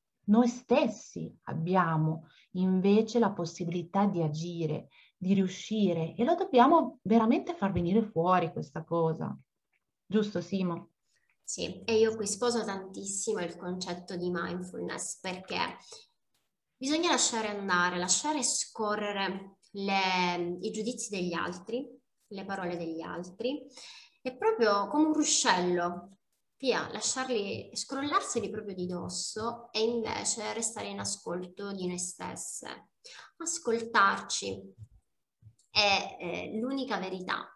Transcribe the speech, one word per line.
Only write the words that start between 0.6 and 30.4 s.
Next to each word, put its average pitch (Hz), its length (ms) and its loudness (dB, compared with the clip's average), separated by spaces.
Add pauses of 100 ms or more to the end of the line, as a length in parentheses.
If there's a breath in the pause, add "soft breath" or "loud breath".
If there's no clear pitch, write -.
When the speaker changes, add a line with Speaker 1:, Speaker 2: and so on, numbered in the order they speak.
Speaker 1:
abbiamo 160 800 2 (280 soft breath)
invece 190 680 4
la 208 120 4
possibilità 175 760 0
di 175 160 2
agire, 160 640 -2 (280 soft breath)
di 185 200 2
riuscire, 185 800 0
e 233 80 0
lo 320 100 4
dobbiamo 302 680 6
veramente 226 500 4
far - 180 0
venire 175 300 4
fuori 175 500 2
questa 160 320 -8
cosa. 160 540 0 (680)
Giusto, 208 340 0
Simo? 180 480 -2 (540)
Speaker 2:
Sì, 185 400 -8
e 220 160 4
io 220 160 6
qui 214 100 -4
sposo 233 380 0
tantissimo 196 800 -4
il 170 160 -6
concetto 180 580 -6
di 175 160 -2
mindfulness, 180 880 -6
perché 185 400 -6 (1160)
bisogna 311 360 0
lasciare 226 380 0
andare, 185 500 2
lasciare 277 420 0
scorrere 208 1160 -2 (160)
le, 185 880 0
i 220 100 -2
giudizi 214 380 -4
degli 180 240 -2
altri, 180 540 -4 (420)
le 196 160 -10
parole 190 300 -4
degli 165 260 -6
altri, 180 680 -6 (520 loud breath)
e 254 160 -6
proprio 220 520 4
come 302 180 4
un 311 80 2
ruscello, 180 1000 2 (460)
via, 202 300 0
lasciarli, 220 840 -4
scrollarseli 277 760 -2
proprio 202 240 -8
di 180 100 -4
dosso 180 840 -6
e 214 100 0
invece 214 720 -2